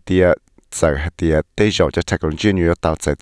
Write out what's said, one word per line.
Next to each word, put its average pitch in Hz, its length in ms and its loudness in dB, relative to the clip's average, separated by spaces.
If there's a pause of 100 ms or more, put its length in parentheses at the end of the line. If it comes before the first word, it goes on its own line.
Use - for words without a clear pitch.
thì 92 160 2 (480)
sợ 78 240 0
hay 76 220 -6
thì 82 160 0 (240)
tê 104 140 2
giờ 80 220 2
cho 87 100 -2
technology 85 500 -2
nhiều 85 220 0
tao 80 260 -2
sẽ 76 220 -2